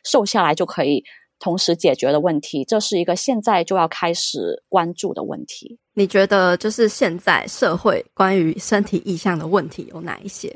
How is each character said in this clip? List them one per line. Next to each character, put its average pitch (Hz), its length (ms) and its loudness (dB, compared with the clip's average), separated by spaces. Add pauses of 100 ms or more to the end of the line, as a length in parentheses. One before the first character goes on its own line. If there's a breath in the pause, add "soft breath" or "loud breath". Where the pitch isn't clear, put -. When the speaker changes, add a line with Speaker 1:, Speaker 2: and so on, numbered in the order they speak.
Speaker 1:
瘦 240 200 2
下 196 200 2
来 151 100 4
就 170 120 0
可 - 180 -4
以 139 200 2 (360 loud breath)
同 180 180 -2
时 175 160 2
解 165 220 4
决 131 160 0
的 151 80 4
问 156 220 0
题， 139 240 -6
这 214 160 2
是 208 180 -2
一 175 60 0
个 180 100 0
现 226 260 0
在 190 220 2
就 190 140 -2
要 165 100 2
开 170 260 -2
始 107 540 -4
关 170 260 0
注 - 200 -4
的 - 100 -6
问 - 220 -8
题。 - 340 -18 (140)
Speaker 2:
你 202 120 2
觉 190 220 2
得 185 300 4
就 214 120 -4
是 220 180 2
现 185 300 0
在 175 300 0
社 175 280 0
会 185 380 0
关 190 240 2
于 160 200 2
身 208 260 0
体 202 220 -2
意 190 100 -2
象 175 240 -2
的 151 80 -8
问 170 220 2
题 - 240 -14
有 165 80 -14
哪 165 180 -10
一 - 80 -16
些？ - 280 -12